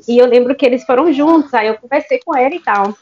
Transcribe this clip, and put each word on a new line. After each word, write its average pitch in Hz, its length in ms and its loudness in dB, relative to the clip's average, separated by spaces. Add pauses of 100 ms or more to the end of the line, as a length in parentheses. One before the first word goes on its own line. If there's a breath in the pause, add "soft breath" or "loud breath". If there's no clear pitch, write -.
e 240 100 -2
eu 247 80 6
lembro 247 280 2
que 277 100 -2
eles 247 200 0
foram 277 280 0
juntos, 302 400 0
aí 220 140 -2
eu 220 100 -2
conversei 269 480 -4
com 320 100 -6
ele 269 220 -2
e 330 40 -14
tal. 208 420 -2